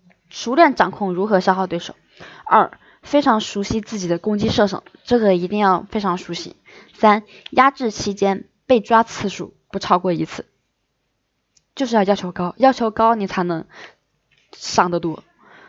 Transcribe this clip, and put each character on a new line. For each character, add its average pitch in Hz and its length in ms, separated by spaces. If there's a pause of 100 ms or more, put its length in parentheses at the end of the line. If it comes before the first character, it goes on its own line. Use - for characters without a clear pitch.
(300)
熟 - 260
练 311 180
掌 185 180
控 190 220
如 185 140
何 202 140
消 190 120
耗 185 140
对 175 120
手。 - 140 (520)
二、 - 340 (220)
非 285 200
常 240 200
熟 - 220
悉 220 180
自 208 180
己 180 80
的 170 100
攻 208 200
击 208 100
射 208 200
程， 190 140 (220)
这 240 160
个 202 160
一 175 140
定 208 100
要 185 320
非 220 80
常 190 180
熟 175 160
悉。 - 220 (380)
三、 214 300 (260)
压 262 200
制 254 220
期 - 220
间 196 320 (200)
被 247 140
抓 226 240
次 - 260
数 - 240 (180)
不 196 80
超 185 200
过 180 140
一 160 120
次， - 200 (1300)
就 269 100
是 233 100
要 208 80
要 196 120
求 180 160
高， 180 260
要 262 140
求 233 200
高 226 240
你 202 120
才 190 160
能 170 220 (880)
上 - 380
得 170 80
多。 160 240 (460)